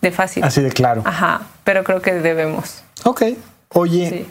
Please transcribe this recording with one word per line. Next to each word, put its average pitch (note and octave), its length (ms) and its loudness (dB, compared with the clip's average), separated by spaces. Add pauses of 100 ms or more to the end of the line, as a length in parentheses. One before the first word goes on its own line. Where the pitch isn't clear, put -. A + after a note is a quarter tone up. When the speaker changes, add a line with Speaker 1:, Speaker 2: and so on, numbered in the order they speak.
Speaker 1:
de F3+ 80 2
fácil. F#3 320 -2
Speaker 2:
Así D3 180 2
de C3+ 120 2
claro. A#2+ 320 2
Speaker 1:
Ajá, E3+ 380 0 (200)
pero F#3+ 220 0
creo F#3 180 0
que F#3+ 120 0
debemos. D#3+ 680 -2 (220)
Speaker 2:
Ok. B3+ 180 2 (460)
Oye, F3 420 2
Speaker 1:
Sí. F3 200 -8